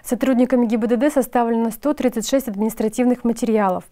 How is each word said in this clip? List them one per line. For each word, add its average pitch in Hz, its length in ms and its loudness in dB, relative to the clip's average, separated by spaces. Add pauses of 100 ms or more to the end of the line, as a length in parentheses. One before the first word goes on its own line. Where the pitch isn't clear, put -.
Сотрудниками 247 640 2
Г 226 100 0
Б 220 120 0
Д 240 80 2
Д 277 140 2
составлено 233 600 0
сто 294 240 -4
тридцать 233 340 -2
шесть 269 200 0
административных 220 760 -2
материалов. 214 680 0